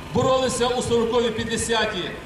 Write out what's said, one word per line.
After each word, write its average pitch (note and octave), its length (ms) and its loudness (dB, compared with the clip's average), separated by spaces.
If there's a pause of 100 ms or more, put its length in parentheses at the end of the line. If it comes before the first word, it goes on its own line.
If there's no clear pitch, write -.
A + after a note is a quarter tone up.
(140)
боролися C4 520 2
у B3 160 0
сорокові, A#3 480 2
п'ятдесяті, A3 800 -2 (160)